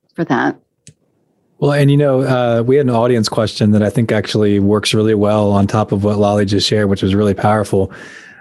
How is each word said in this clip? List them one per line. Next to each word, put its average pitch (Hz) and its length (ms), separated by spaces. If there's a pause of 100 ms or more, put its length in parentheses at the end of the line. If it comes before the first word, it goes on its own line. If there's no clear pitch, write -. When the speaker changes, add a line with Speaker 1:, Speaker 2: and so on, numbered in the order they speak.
(140)
Speaker 1:
for 170 120
that. 131 320 (1000)
Speaker 2:
Well, 143 140
and 143 180
you 143 60
know, 139 240
uh, 123 420
we 131 140
had 143 80
an 123 100
audience 117 320
question 107 440
that 107 120
I 104 60
think 113 240
actually 104 460
works 101 340
really 110 200
well 104 380
on 101 160
top 107 240
of 101 140
what 104 120
Lolly 104 280
just 98 200
shared, 107 240
which 98 140
was 95 100
really 101 200
powerful. 104 580 (500)